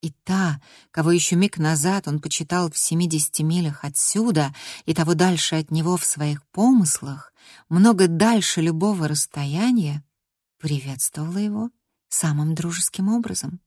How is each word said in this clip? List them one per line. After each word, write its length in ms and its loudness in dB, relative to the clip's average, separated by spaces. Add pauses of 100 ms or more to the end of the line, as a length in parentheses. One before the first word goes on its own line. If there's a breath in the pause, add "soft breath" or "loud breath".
И 100 -8 (120)
та, 380 0 (300 soft breath)
кого 200 2
ещё 240 2
миг 220 2
назад 500 0
он 140 -2
почитал 500 -2
в 60 -8
семидесяти 640 0
милях 420 -2
отсюда 680 0 (320 loud breath)
и 80 -2
того 200 2
дальше 420 2
от 160 -2
него 260 0
в 80 -4
своих 420 -4
помыслах, 880 2 (340 loud breath)
много 400 6
дальше 540 2
любого 460 0
расстояния, 960 -2 (540)
приветствовала 800 -6
его 320 -4 (380)
самым 480 -2
дружеским 540 -4
образом. 580 -4